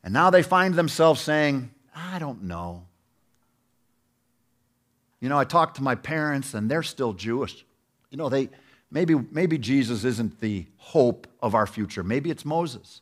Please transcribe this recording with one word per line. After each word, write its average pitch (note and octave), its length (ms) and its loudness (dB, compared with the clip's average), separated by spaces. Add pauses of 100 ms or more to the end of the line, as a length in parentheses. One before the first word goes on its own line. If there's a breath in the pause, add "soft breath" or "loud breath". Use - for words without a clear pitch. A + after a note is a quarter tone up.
And F2+ 100 -8
now E3 180 6
they F#3 120 8
find F#3 320 2
themselves D#3+ 460 4
saying, C#3+ 500 0 (240)
"I F3+ 240 -12
don't C#3+ 240 -10
know. F2 440 -10 (2250)
You B2 80 -6
know, C#3+ 100 2
I C3+ 60 4
talked D#3+ 320 2
to C#3 60 -6
my C3 120 0
parents D3 600 -4
and G#2+ 160 -2
they're D#3+ 120 0
still B2+ 300 -4
Jewish. A2+ 520 -6 (460)
You C3 60 -16
know, D3 120 -6
they, C3+ 200 0 (420 soft breath)
maybe, E3 240 2
maybe D#3 440 0
Jesus A#2+ 440 0
isn't A#2 380 -2
the G2+ 260 -4 (100)
hope - 500 0 (140)
of A2 140 -2
our A2 140 4
future. G2+ 340 -8
Maybe C3+ 280 -4
it's - 140 -10
Moses." D3+ 580 -6